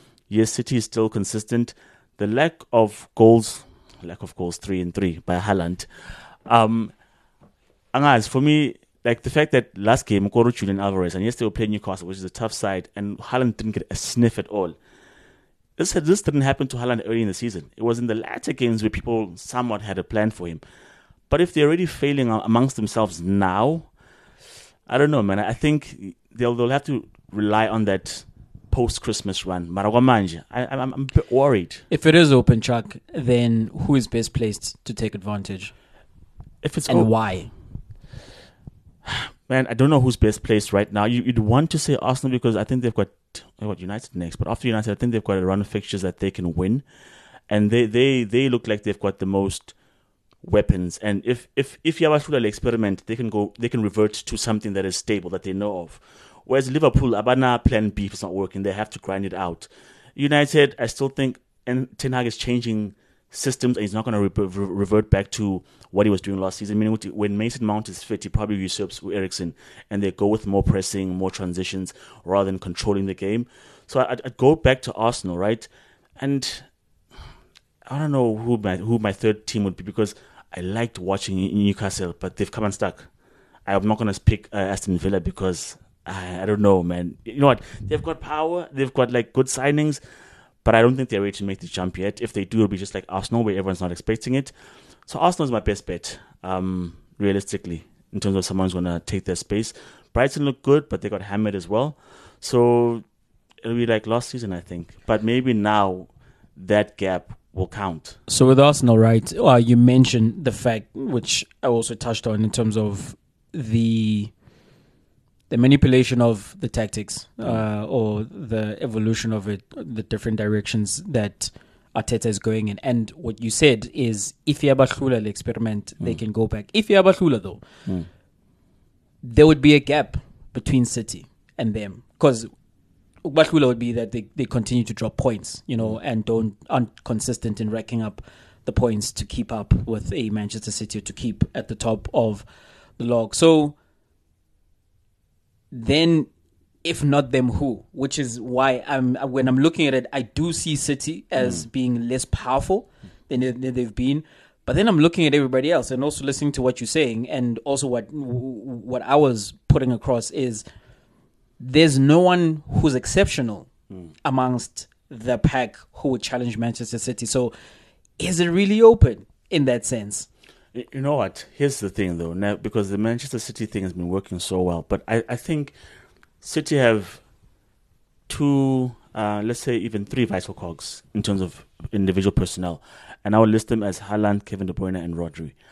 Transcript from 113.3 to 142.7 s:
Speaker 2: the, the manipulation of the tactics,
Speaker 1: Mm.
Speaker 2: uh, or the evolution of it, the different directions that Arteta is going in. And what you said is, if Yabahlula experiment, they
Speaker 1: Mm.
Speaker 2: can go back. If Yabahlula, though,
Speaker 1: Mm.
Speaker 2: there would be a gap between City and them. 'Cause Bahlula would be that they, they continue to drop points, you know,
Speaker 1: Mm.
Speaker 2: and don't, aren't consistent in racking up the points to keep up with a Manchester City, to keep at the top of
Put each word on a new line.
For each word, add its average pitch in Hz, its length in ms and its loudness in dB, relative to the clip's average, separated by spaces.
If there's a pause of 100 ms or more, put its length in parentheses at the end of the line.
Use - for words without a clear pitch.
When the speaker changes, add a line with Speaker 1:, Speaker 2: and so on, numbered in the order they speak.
Speaker 2:
the, 113 800 0 (1200)
the 123 80 -2
manipulation 127 640 6
of 117 400 0
the 123 80 -6
tactics, - 580 -6 (120)
Speaker 1:
Mm. 110 80 -8 (360)
Speaker 2:
uh, 110 40 -8
or 107 380 -2
the 110 580 -6
evolution 110 500 -2
of 104 160 -4
it, 101 140 -6 (120)
the 113 280 -10
different 110 340 -4
directions 104 720 -2
that 110 420 -4 (460)
Arteta 113 300 -2
is 104 120 -2
going 110 300 -2
in. 101 120 -6
And 120 300 -2
what 113 320 -10
you 113 80 -4
said 123 440 4
is, 113 400 -4 (120)
if 147 140 0
Yabahlula 131 640 2
experiment, 107 720 -6
they 117 160 -4
Speaker 1:
Mm. - 40 -8
Speaker 2:
can 110 140 -6
go 110 140 0
back. 107 280 -6
If 214 140 2
Yabahlula, 185 540 4
though, 90 180 -12 (260)
Speaker 1:
Mm. 90 180 -4 (1200)
Speaker 2:
there 123 240 6
would 151 160 6
be 147 120 8
a 147 60 6
gap 143 380 -2 (340)
between 127 320 0
City - 420 -8 (300)
and 110 180 -2
them. 104 280 -10 (160)
'Cause 117 280 2 (800)
Bahlula 156 420 4
would 123 120 2
be 120 140 -4
that 113 200 -4
they, 110 240 -8
they 127 80 -2
continue 120 400 0
to 107 100 -8
drop 113 220 -6
points, - 500 -2
you 127 100 -4
know, 110 200 -2
Speaker 1:
Mm. - 80 -10
Speaker 2:
and 113 220 -2
don't, 113 300 -2 (120)
aren't - 360 -2
consistent 113 560 -4
in 107 100 -4
racking 113 320 -4
up 107 180 -8 (460)
the 123 60 -4
points 110 400 0
to - 120 -8
keep - 260 -6
up 107 220 2 (140)
with 110 260 -6
a 131 180 -4
Manchester 107 400 -6
City, 208 300 -8
to - 120 -12
keep - 320 -6 (100)
at - 140 -8
the 117 60 -8
top 110 380 -4
of 110 320 0 (540)